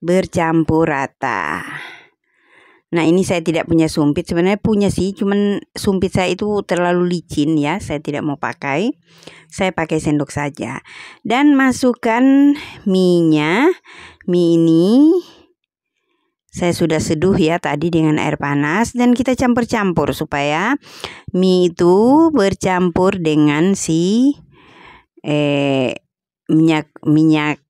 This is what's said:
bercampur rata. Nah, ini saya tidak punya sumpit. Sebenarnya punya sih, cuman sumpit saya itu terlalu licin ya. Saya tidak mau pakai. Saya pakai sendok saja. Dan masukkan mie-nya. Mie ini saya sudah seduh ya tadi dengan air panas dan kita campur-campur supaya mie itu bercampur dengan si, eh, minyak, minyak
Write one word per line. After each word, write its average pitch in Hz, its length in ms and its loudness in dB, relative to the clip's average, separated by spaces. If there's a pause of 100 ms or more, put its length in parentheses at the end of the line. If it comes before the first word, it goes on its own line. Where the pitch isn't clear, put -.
bercampur 165 880 0
rata. 110 720 -6 (1300)
Nah, 160 160 0
ini 180 160 2
saya 175 160 -2
tidak 165 240 -2
punya 160 240 2
sumpit. 151 400 -2
Sebenarnya 185 320 0
punya 202 320 0
sih, 190 240 -4
cuman 202 560 -2
sumpit 190 400 -2
saya 185 160 0
itu 208 320 -4
terlalu 175 560 -2
licin 156 400 -2
ya. 151 240 -2
Saya 151 160 -8
tidak 147 240 -8
mau 143 160 -6
pakai. 143 560 -4 (560)
Saya 185 240 -4
pakai 160 240 -2
sendok 151 320 -2
saja. 143 560 -10 (400)
Dan 269 320 4
masukkan 262 960 2 (320)
mie-nya. 180 880 2 (560)
Mie 170 320 2
ini 185 480 4 (1400)
saya 175 160 -2
sudah 160 320 0
seduh 165 320 0
ya 170 240 2
tadi 147 320 -4
dengan 156 320 0
air 147 160 -4
panas 147 560 -2
dan 247 240 2
kita 262 160 -2
campur-campur 220 800 -2
supaya 151 640 -4 (560)
mie 180 400 2
itu 233 560 4
bercampur 190 880 0
dengan 156 560 0
si, 196 640 0 (880)
eh, 143 720 -2 (480)
minyak, 160 480 0 (160)
minyak 151 480 2 (120)